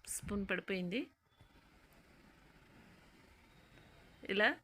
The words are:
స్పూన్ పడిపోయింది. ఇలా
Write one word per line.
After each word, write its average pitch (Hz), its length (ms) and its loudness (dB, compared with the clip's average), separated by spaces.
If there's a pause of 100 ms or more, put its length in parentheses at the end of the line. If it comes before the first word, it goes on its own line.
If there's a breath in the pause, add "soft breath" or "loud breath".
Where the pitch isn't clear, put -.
(140)
స్పూన్ 202 360 -2
పడిపోయింది. 185 500 0 (3250)
ఇలా 208 160 8 (140)